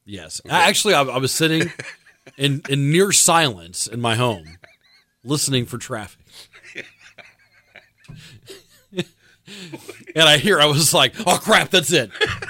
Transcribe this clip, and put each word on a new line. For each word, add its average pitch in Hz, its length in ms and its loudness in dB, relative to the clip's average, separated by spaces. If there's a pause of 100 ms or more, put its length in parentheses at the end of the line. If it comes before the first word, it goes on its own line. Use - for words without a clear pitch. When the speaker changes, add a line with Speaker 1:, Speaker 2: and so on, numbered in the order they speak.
Speaker 1:
Yes. 95 420 -14
Speaker 2:
Okay. - 80 -4
Speaker 1:
I, 170 140 4
actually, 208 280 2
I, 143 80 4
I 127 140 -2
was 131 140 0
sitting 160 400 0 (320)
Speaker 2:
<laughs> - 340 -20
Speaker 1:
in, 139 320 -4
in 139 220 0
near 185 220 2
silence 113 760 0
in 117 140 -10
my 117 140 0
home, 90 420 -4 (680)
listening 131 420 -2
for 120 120 -10
traffic. 107 480 -12
<laughs> - 40 -20 (3750)
And 160 80 4
I 151 140 6
hear, 180 220 2
I 147 60 6
was 151 280 2
like, 139 200 2 (140)
"Oh, 180 100 4
crap, 180 320 2
that's 180 220 0
it." 127 180 2 (400)